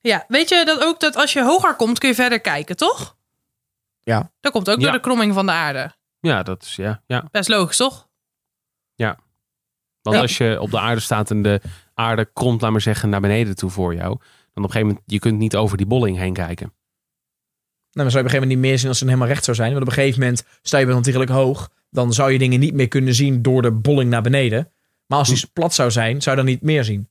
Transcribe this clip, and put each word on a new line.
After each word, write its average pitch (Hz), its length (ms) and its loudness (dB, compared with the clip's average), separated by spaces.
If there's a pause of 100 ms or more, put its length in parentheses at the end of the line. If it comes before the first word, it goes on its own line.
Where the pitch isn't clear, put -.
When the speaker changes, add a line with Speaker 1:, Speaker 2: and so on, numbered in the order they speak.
Speaker 1:
Ja, 208 280 -2
weet 311 200 0
je 349 160 4
dat 302 200 0
ook 330 160 0
dat 302 160 0
als 285 160 0
je 277 120 0
hoger 339 320 4
komt, 233 220 0
kun 269 100 0
je 247 60 2
verder 240 260 0
kijken, 156 360 -6
toch? - 400 -2 (880)
Speaker 2:
Ja. 113 280 -2 (100)
Speaker 1:
Dat 277 120 -4
komt 196 180 -2
ook 214 60 2
Speaker 3:
Ja. 123 60 0
Speaker 1:
door 277 100 2
de 254 80 0
kromming 226 340 0
van 196 120 0
de 185 60 -2
aarde. 151 400 -4 (280)
Speaker 3:
Ja, 127 220 0
dat 92 200 -8
is, - 140 -14
ja, 104 300 -6
ja. 123 240 -4
Speaker 1:
Best 196 180 -4
logisch, 202 280 0
toch? 254 320 -4 (840)
Speaker 3:
Ja. 110 220 -4 (880)
Want - 140 0
Speaker 1:
Ja. 143 60 4
Speaker 3:
als 123 160 -2
je 113 220 0
op 104 100 -6
de 113 100 -2
aarde 113 200 -2
staat 107 300 -2
en 107 120 0
de 101 180 2 (340)
aarde 113 380 -2
kromt, 123 280 0
laat 113 100 0
maar 110 100 2
zeggen, 107 280 -2
naar 101 120 0
beneden 101 360 0
toe 95 140 -6
voor 90 240 -4
jou, 87 140 -6
dan 120 100 -6
op - 40 -16 (320)
een 104 100 -6
gegeven 107 220 0
moment, 101 200 -2
je 104 120 -4
kunt 110 200 0
niet 107 180 0
over 101 200 0
die 98 100 -2
bolling 107 320 0
heen 92 140 -4
kijken. 87 340 -8
Speaker 2:
Nou, - 80 -18 (1160)
dan 139 200 0
zou - 20 0
je 135 60 2
op 127 60 0
een 123 60 0
gegeven 135 100 2
moment 131 200 0
niet 131 100 2
meer 135 80 2
zien 131 100 -2
als 131 100 -2
ze 135 60 -4
helemaal 127 240 2
recht 139 160 -2
zou 117 120 -2
zijn. 113 140 0
Want 139 120 -2
op 127 60 -2
een 113 60 -2
gegeven 135 260 2
moment, 123 240 0 (180)
stel - 180 0
je 131 60 2
bent 127 120 2
natuurlijk 127 320 0
hoog, 135 380 0 (220)
dan 120 220 0
zou 135 200 2
je 131 60 2
dingen 127 220 2
niet 151 140 2
meer 131 140 2
kunnen 131 260 2
zien 131 280 2
door 127 200 2
de 120 100 2
bolling 123 380 2
naar 117 120 0
beneden. 127 500 0 (340)
Maar 139 120 0
als 143 100 2
die 127 100 2
Speaker 3:
Hm. - 140 -6
Speaker 2:
plat 165 220 -2
zou 123 160 2
zijn, 117 320 0
zou 135 140 0
je 135 60 0
dan 131 100 2
niet 127 100 -4
meer 151 220 2
zien. 104 260 -4